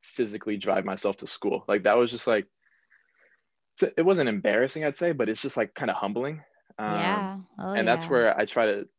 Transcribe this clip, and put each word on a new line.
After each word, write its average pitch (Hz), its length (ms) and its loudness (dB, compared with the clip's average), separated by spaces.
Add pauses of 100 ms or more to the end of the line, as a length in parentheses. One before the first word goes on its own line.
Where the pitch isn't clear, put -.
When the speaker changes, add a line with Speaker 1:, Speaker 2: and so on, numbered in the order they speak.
Speaker 1:
physically 107 560 -4
drive 98 260 0
myself 98 340 -2
to - 80 -12
school. - 400 -4
Like, 101 180 0
that 107 120 6
was 120 140 4
just, 120 160 -6
like, 107 220 2 (1300)
it's, - 240 0
it 165 60 2
wasn't 175 240 4
embarrassing, 113 560 0
I'd 143 120 -2
say, 175 160 0
but 120 160 0
it's 110 140 -4
just, 139 140 -6
like, 110 180 -2
kinda 113 200 -2
humbling. 127 480 -4 (360)
Um, 196 520 -2
Speaker 2:
Yeah. 196 120 -12 (160)
Oh, - 160 -6
Speaker 1:
and 113 120 0
that's 165 220 2
Speaker 2:
yeah. - 0 -
Speaker 1:
where 120 300 4
I 107 80 2
try 117 200 2
to 101 220 -2 (100)